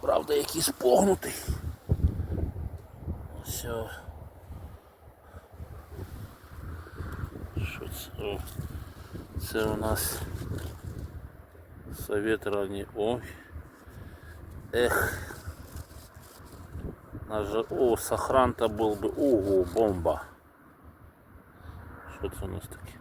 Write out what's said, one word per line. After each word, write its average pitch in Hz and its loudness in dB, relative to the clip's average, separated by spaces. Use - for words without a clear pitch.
Правда, 151 4
якийсь 151 2
погнутий. - 6
Ось. - -6
Що - -4
це? - -8
О. 101 -2
Це 110 0
у 107 2
нас - 0
совет 104 2
ранній. 101 -2
Ой. 113 2
Ех. - 2
Наже-, 107 0
о, 117 6
Сохран-то 120 4
був 107 4
би. 107 2
Ого, 98 6
бомба. 90 6
Що 101 -2
це 98 -6
у - -4
нас 92 -4
таке? - -14